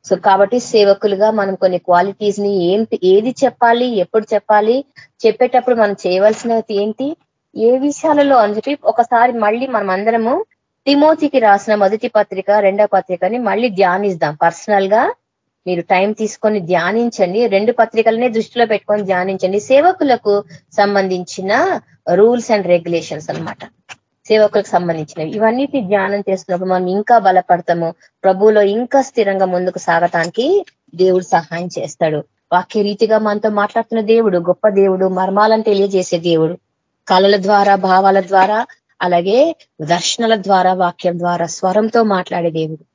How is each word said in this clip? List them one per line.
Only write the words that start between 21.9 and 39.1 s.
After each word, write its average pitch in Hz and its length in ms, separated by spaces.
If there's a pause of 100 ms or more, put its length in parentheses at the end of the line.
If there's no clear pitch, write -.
rules 233 360
and 196 180
regulations 165 580
అన్నమాట, 160 300 (680)
సేవకులకు 214 480
సంబంధించినవి. 160 640
ఇవన్నిటిని 247 440 (120)
ధ్యానం 202 340
చేస్తున్నప్పుడు 185 460
మనం 180 140 (100)
ఇంకా 214 180 (100)
బలపడతాము, 175 640 (340)
ప్రభువులో 208 380 (140)
ఇంకా 247 240 (100)
స్థిరంగా 196 460
ముందుకు 180 320
సాగటానికి 175 600 (540)
దేవుడు 185 320
సహాయం 170 440
చేస్తాడు. 151 420 (340)
వాక్య 190 360
రీతిగా 214 280 (100)
మనతో 208 220 (120)
మాట్లాడుతున్న 226 400 (120)
దేవుడు 214 240 (120)
గొప్ప 180 180 (140)
దేవుడు, 190 260 (120)
మర్మాలను 214 500
తెలియజేసే 196 500 (100)
దేవుడు, 160 260 (560)
కళల 196 240 (120)
ద్వారా, 202 280 (140)
భావాల 196 300 (120)
ద్వారా, 196 280 (460)
అలాగే 180 340 (540)